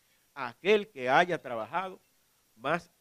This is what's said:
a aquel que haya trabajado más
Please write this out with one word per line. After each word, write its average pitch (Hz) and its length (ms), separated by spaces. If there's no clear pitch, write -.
a 127 140
aquel 202 400
que 127 200
haya 165 320
trabajado 139 600
más 151 340